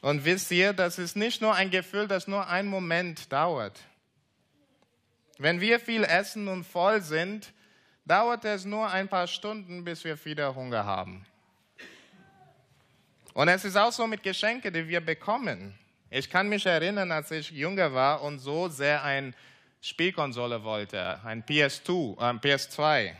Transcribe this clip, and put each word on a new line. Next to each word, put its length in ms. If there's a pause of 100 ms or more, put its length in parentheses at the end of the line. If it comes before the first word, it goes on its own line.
Und 240
wisst 260
ihr, 220
das 260
ist 160
nicht 260
nur 140
ein 160
Gefühl, 360
das 200
nur 200
einen 200
Moment 640
dauert. 480 (1600)
Wenn 200
wir 200
viel 240
essen 440
und 180
voll 360
sind, 500 (540)
dauert 400
es 200
nur 260
ein 160
paar 200
Stunden, 580
bis 180
wir 200
wieder 300
Hunger 320
haben. 400 (2000)
Und 140
es 180
ist 120
auch 160
so 120
mit 160
Geschenken, 520
die 140
wir 140
bekommen. 720 (380)
Ich 180
kann 180
mich 180
erinnern, 460
als 200
ich 180
jünger 440
war 280
und 180
so 280
sehr 360
eine 300 (480)
Spielkonsole 840
wollte, 640
ein 180
P 160
S 240
zwei, 360
äh, 200
P 120
S 180
zwei. 500